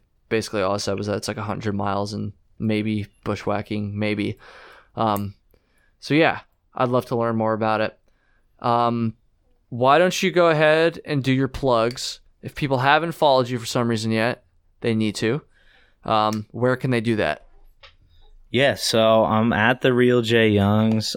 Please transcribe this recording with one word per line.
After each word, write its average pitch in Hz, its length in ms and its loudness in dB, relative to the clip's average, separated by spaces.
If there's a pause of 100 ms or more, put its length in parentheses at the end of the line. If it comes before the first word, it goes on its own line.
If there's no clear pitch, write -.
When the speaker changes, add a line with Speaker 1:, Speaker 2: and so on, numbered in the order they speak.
(300)
Speaker 1:
Basically, 110 340 -2
all 95 100 0
I 104 40 -2
said 101 200 -4
was 101 100 -6
that 101 100 -2
it's, - 100 -8
like, 107 100 -6
a 107 60 -8
hundred 101 320 -6
miles 101 380 -4
and 104 200 -8 (240)
maybe 107 480 -2 (180)
bushwhacking, 104 720 -6
maybe. 104 420 -4 (560)
Um, 101 400 -2 (640)
so - 160 -4
yeah, 147 260 2 (320)
I'd 127 160 -2
love 123 180 0
to 131 80 -4
learn 117 220 -2
more 110 160 0
about 110 280 0
it. - 160 -6 (640)
Um, 117 540 0 (560)
why 131 300 4
don't 180 240 2
you 185 80 0
go 170 180 4
ahead 160 560 2
and 143 180 -2
do 131 80 0
your 131 160 0
plugs? 127 720 -2 (220)
If - 140 -14
people 135 240 -2
haven't 156 340 2
followed 131 340 2
you 123 120 -4
for 113 60 -12
some 120 220 -2
reason 113 240 -2
yet, 113 320 -2 (380)
they 117 140 -2
need 110 200 -2
to. 117 260 -2 (640)
Um, 107 480 0
where 123 240 0
can 127 160 -4
they 120 80 0
do 113 180 0
that? 80 280 -2 (1040)
Speaker 2:
Yeah, 123 260 2
so 110 500 4
I'm 110 260 2
at 117 300 2
the 131 120 2
real 123 280 4
Jay 113 280 2
Youngs 107 680 2